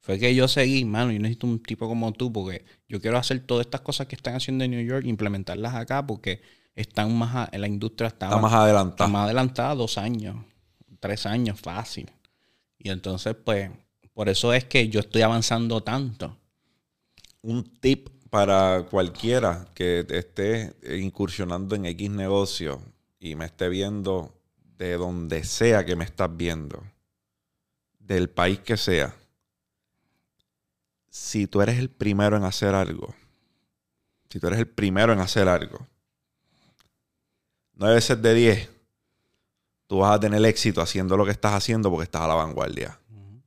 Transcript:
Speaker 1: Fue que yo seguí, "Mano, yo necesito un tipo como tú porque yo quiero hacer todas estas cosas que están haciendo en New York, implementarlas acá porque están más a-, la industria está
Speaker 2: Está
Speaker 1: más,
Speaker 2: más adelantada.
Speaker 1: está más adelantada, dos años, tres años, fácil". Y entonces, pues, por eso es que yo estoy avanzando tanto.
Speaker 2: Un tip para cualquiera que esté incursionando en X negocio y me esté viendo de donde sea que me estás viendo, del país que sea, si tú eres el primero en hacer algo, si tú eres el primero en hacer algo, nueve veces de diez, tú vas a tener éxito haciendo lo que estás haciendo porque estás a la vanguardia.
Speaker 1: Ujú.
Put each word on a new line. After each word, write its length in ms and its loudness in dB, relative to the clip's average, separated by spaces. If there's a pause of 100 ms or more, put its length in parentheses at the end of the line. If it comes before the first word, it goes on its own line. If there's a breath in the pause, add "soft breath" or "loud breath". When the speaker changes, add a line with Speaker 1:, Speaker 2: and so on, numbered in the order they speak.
Speaker 1:
Fue 180 -2
que 160 4
yo 140 4
seguí, 360 2
"Mano, 280 0
yo 60 -2
necesito 280 -4
un 160 -2
tipo 260 -8
como 240 -2
tú 200 -4
porque 320 -6 (240 soft breath)
yo 120 -8
quiero 160 0
hacer 240 -2
todas 260 0
estas 140 -8
cosas 260 -6
que 80 -12
están 220 -8
haciendo 280 -4
en 80 -2
New 120 -4
York, 220 -4
implementarlas 680 -4
acá 320 -4
porque 360 -6 (340 soft breath)
están 400 -2
más 180 0 (160)
a-, 80 -10
la 80 -4
industria 420 -4
está 180 -8
Speaker 2:
Está 120 2
Speaker 1:
más, 140 4
Speaker 2:
más 100 8
adelantada. 440 4
Speaker 1:
está 20 4
más 160 2
adelantada, 500 0
dos 240 -4
años, 380 -6 (640)
tres 240 -6
años, 340 -2
fácil". 520 -12 (680)
Y 120 -10
entonces, 440 -6
pues, 360 -4 (420)
por 160 -2
eso 240 2
es 140 2
que 240 2
yo 100 2
estoy 220 2
avanzando 600 0
tanto. 540 -8 (1040)
Speaker 2:
Un 240 -6 (160)
tip 300 2 (180)
para 640 4
cualquiera 840 0
que 360 0
esté 640 -4 (260)
incursionando 760 -4
en 100 -6
X 240 -6
negocio 720 -2 (360)
y 180 -12
me 100 -8
esté 240 -4
viendo 640 -4 (420)
de 220 -6
donde 460 -4
sea 420 2
que 100 -2
me 80 -4
estás 320 -6
viendo, 460 -6 (1160)
del 280 -2
país 300 0
que 180 -4
sea, 380 0 (1900)
si 380 -4
tú 160 0
eres 160 2
el 120 -4
primero 460 2
en 60 2
hacer 320 0
algo, 400 -4 (1120)
si 120 -10
tú 80 0
eres 100 0
el 80 0
primero 460 2
en 80 2
hacer 280 2
algo, 380 -2 (1900)
nueve 220 4
veces 240 2
de 140 6
diez, 360 6 (1160)
tú 120 0
vas 180 6
a 40 4
tener 240 4
éxito 360 2
haciendo 360 0
lo 80 4
que 60 -2
estás 220 0
haciendo 380 0
porque 140 -2
estás 180 -6
a 60 0
la 60 2
vanguardia. 640 -4 (120)
Speaker 1:
Ujú. 360 -20